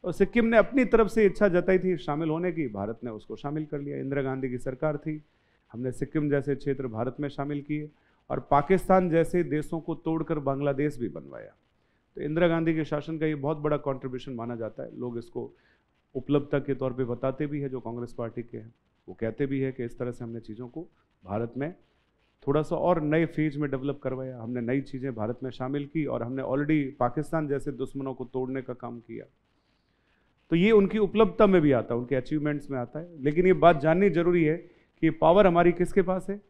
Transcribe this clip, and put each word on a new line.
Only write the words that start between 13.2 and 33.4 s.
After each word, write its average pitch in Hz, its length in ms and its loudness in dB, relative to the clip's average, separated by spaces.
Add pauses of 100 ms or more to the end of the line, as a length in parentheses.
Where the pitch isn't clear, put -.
ये 156 120 0
बहुत 147 200 -2
बड़ा 147 220 0
contribution 131 540 -6
माना 117 220 -8
जाता 113 280 -8
है। 110 160 -14
लोग 123 180 -6
इसको 117 340 -10 (640)
उपलब्धता 143 440 0
के 139 160 -2
तौर 131 180 -4
पे 127 120 -2
बताते 131 420 -2
भी 143 140 -6
हैं 139 80 -6
जो 127 100 -8
कांग्रेस 120 340 -10
पार्टी 117 300 -8
के 117 140 -14
हैं, 113 160 -16 (340)
वो 92 60 -16
कहते 113 320 -4
भी 135 140 -4
हैं 131 140 -2
कि 127 120 -8
इस - 140 -10
तरह 123 120 -4
से 120 120 -12
हमने 117 160 -10
चीज़ों 110 280 -14
को 160 200 -14 (360)
भारत 110 340 -4
में 151 160 -6 (680)
थोड़ा 147 180 2
सा 156 160 -2
और 165 240 2
नए 156 240 2
फेज 156 320 -2
में 147 140 -2
develop 139 320 -4
करवाया, 131 340 -6
हमने 120 240 -6
नई 127 200 0
चीज़ें 131 340 -8
भारत 110 280 -4
में 131 80 -6
शामिल 139 340 -6
की, 147 200 -4
और 120 180 -4
हमने 127 200 -6
already 147 380 0 (180)
पाकिस्तान 151 480 -2
जैसे 143 260 -4
दुश्मनों 131 400 -8
को 123 120 -10
तोड़ने 131 360 -6
का 123 140 -10
काम 120 240 -12
किया। 113 260 -14 (1300)
तो 165 40 2
ये 190 160 6
उनकी 208 280 4
उपलब्धता 208 480 4
में 185 140 6
भी 147 100 6
आता 120 220 2
है, 117 60 0
उनके 127 160 -4
achievements 147 560 -2
में 131 80 -4
आता 120 200 -8
है। 170 240 -16
लेकिन 160 240 2